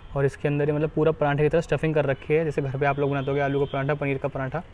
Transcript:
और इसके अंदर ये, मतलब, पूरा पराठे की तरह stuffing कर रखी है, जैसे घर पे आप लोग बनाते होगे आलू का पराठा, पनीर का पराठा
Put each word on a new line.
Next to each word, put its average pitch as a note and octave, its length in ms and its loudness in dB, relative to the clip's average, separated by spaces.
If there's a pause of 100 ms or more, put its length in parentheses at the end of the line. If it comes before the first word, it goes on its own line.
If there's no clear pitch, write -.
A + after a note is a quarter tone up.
(160)
और C#3 80 2
इसके C#3 240 0
अंदर D3 200 0
ये, D3+ 60 2
मतलब, D3+ 160 0
पूरा D#3 220 2
पराठे C#3+ 300 2
की D3+ 60 4
तरह E3 120 2
stuffing D#3 340 0
कर D3 100 2
रखी C3+ 300 -2
है, E3 100 4
जैसे D3 180 -2
घर C3+ 160 -4
पे C#3+ 80 2
आप C#3 120 2
लोग C#3+ 120 2
बनाते C#3 200 -2
होगे C#3 100 0
आलू C#3 200 0
का C#3 120 -2
पराठा, C#3 220 0
पनीर C#3 240 -2
का C#3 100 -4
पराठा C#3 340 -6 (120)